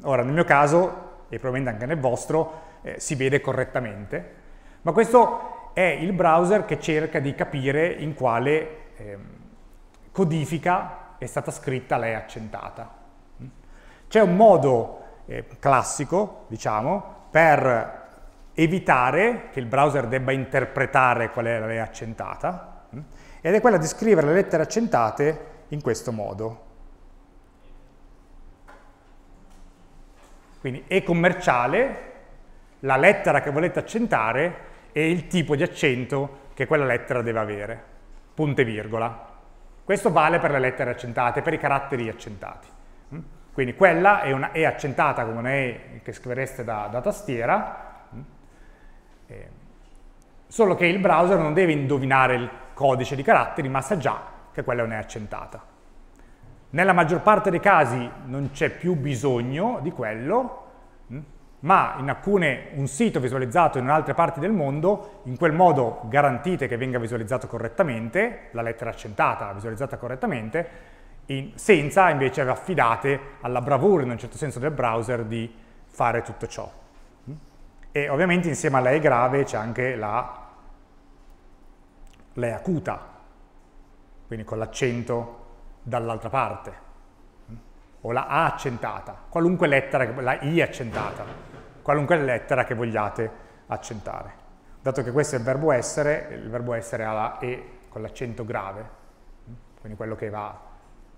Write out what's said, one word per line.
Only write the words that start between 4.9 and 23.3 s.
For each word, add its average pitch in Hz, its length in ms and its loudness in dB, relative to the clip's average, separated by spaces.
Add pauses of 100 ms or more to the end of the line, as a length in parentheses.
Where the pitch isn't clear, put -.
questo 226 600 4 (220)
è 180 80 0
il 165 300 2
browser 175 540 4
che 151 140 -4
cerca 156 400 -2
di 135 160 -2
capire 139 520 0
in 156 280 -6
quale, 131 800 0
ehm, 101 300 -14 (840)
codifica 170 1080 -2
è 123 80 -8
stata - 240 -6
scritta 131 460 -4
la 117 100 -2
E 113 60 -2
accentata. 107 840 -12 (1120)
C'è 220 120 4
un 180 160 6
modo, 143 680 6 (240)
eh, 120 180 -10 (140)
classico, 143 880 2
diciamo, 117 840 -4
per 135 800 4 (480)
evitare 165 960 2
che - 80 -6
il 120 80 -6
browser 135 400 2
debba 131 240 -2
interpretare 127 1000 2
qual 117 160 -4
è 117 140 0
la 110 120 -4
E 113 60 -4
accentata, 113 1080 -8 (100)
mm, - 40 -12 (420)